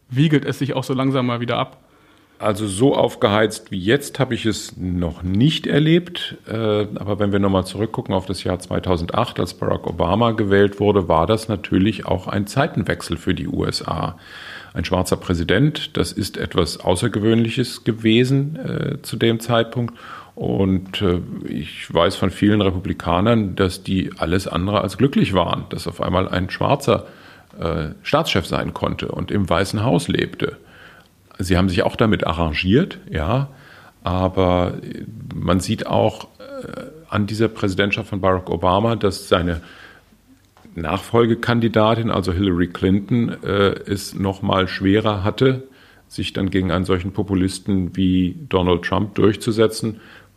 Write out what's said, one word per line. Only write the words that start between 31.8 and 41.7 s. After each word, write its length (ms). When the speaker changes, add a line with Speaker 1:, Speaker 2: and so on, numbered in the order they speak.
Speaker 2:
auch 120
damit 320
arrangiert, 720
ja, 380
aber 720
man 280
sieht 260
auch, 380
äh, 440
an 200
dieser 200
Präsidentschaft 640
von 100
Barack 300
Obama, 480
dass 320
seine 320
Nachfolgekandidatin, 1400